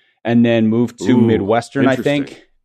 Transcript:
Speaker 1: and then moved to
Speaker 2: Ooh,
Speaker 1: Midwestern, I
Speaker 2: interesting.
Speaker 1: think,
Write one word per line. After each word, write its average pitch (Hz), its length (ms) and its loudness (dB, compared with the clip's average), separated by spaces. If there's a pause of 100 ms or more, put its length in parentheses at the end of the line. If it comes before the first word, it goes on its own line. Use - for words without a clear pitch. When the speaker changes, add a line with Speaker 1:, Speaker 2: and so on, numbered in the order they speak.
(240)
Speaker 1:
and 120 220 2
then 113 220 2
moved 113 320 -2
to 95 120 -2
Speaker 2:
Ooh, 117 100 4
Speaker 1:
Midwestern, 113 640 0
I 131 40 2
Speaker 2:
interesting. 139 340 -2
Speaker 1:
think, - 180 -20 (220)